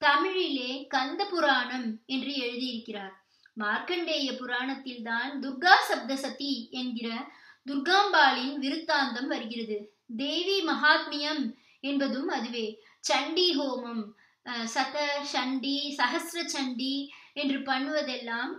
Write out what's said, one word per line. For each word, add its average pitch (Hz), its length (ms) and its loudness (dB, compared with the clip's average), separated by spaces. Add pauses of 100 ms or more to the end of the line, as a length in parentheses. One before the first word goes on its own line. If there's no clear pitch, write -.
தமிழிலே 302 680 4 (180)
கந்த 285 380 0
புராணம் 254 600 2 (180)
என்று 262 320 -2
எழுதியிருக்கிறார். 233 760 -6 (420)
மார்க்கண்டேய 277 760 0
புராணத்தில்தான் 247 1040 -4
துர்கா 277 440 6
சப்தசதி 269 720 -2 (180)
என்கிற 233 360 -4 (580)
துர்காம்பாளின் 285 920 4
விருத்தாந்தம் 277 720 0
வருகிறது. 226 480 -4 (400)
தேவி 339 480 0
மகாத்மியம் 294 800 4 (420)
என்பதும் 277 460 0
அதுவே. 240 340 -2 (400)
சண்டி 320 480 2
ஹோமம், 240 500 -2 (440)
அஹ், 233 220 -4
சத 269 280 -2 (300)
சண்டி, 262 500 0 (160)
சஹஸ்ர 330 540 0
சண்டி 262 480 -2 (420)
என்று 277 240 0
பண்ணுவதெல்லாம் 262 1000 -2